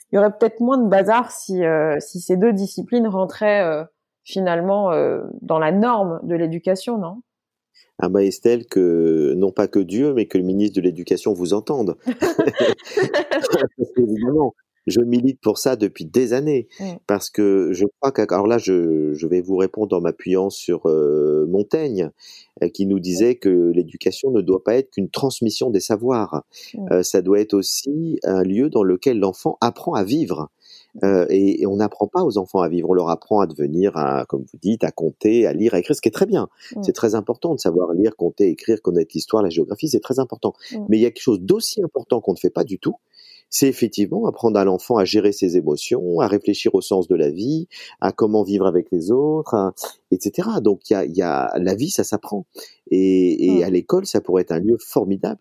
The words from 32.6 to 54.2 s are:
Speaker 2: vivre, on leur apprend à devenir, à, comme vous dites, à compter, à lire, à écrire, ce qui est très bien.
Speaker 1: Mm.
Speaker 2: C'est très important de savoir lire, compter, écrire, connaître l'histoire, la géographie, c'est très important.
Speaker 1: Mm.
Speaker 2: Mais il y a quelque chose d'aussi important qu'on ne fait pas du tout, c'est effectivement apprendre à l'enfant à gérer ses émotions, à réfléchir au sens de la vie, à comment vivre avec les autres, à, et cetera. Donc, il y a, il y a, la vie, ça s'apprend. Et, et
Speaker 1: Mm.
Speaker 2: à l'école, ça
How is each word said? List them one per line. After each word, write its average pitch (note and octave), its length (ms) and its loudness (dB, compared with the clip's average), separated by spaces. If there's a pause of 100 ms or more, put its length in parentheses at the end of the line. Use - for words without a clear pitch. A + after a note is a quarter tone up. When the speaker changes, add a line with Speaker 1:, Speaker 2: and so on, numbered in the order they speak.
Speaker 2:
vivre, E2 220 -2
on F#2 40 4
leur F2 160 2
apprend F#2 300 0
à F#2+ 80 4
devenir, D#2 480 0
à, C#2 320 -2
comme C#2 140 -4
vous - 200 -18
dites, A2 220 0
à D#2 80 -2
compter, G#2+ 560 2
à D2 60 -2
lire, G#2 220 2
à F2 40 2
écrire, C#3+ 160 -2
ce - 60 -6
qui - 80 0
est - 20 4
très - 140 -2
bien. F#3 240 0 (260)
Speaker 1:
Mm. G#3 80 -8
Speaker 2:
C'est F#3+ 100 0
très A2 220 0
important B2 400 -4
de - 60 -6
savoir E2+ 320 0
lire, G2+ 240 0
compter, F2 320 0
écrire, - 320 -2
connaître E2+ 320 0
l'histoire, G#2 300 -2
la F#2 60 0
géographie, F#2 380 -2
c'est - 140 0
très B2+ 180 -2
important. A#2+ 340 -4 (200)
Speaker 1:
Mm. G#3+ 160 -10
Speaker 2:
Mais G#2+ 80 4
il A2 40 0
y A2+ 40 6
a A#2+ 60 0
quelque - 120 -16
chose G#2 160 2
d'aussi G3 420 -2
important C3 380 -2
qu'on G2+ 140 -2
ne E2+ 40 -6
fait F2+ 120 -2
pas - 160 -2
du F2+ 140 -8
tout, - 180 -4 (580)
c'est C#3 120 2
effectivement B2 580 -2
apprendre A2+ 320 0
à G2 60 4
l'enfant F#2+ 340 0
à F#2+ 80 4
gérer G2+ 260 2
ses F2+ 260 0
émotions, E2 640 0
à A2 60 2
réfléchir G2+ 460 0
au F#2 80 2
sens F#2 260 0
de F#2+ 60 0
la D#2+ 160 2
vie, C3+ 380 -4 (340)
à F#2+ 100 0
comment G#3 300 2
vivre F#2+ 240 0
avec F2 260 2
les F2 200 0
autres, D3+ 420 0
à, G2 200 0 (360)
et F#2 100 2
cetera. F#3 400 -4
Donc, G2+ 300 0
il - 40 2
y - 20 4
a, F#2+ 100 0
il D#2 100 -6
y F#2+ 60 2
a, C#2 380 -2
la F#2 160 0
vie, C3+ 160 -4
ça - 120 -2
s'apprend. G2+ 440 -8 (420)
Et, F#2 560 2
et F2+ 140 4
Speaker 1:
Mm. E2+ 40 2
Speaker 2:
à F2+ 60 -2
l'école, F#2 380 0
ça - 140 0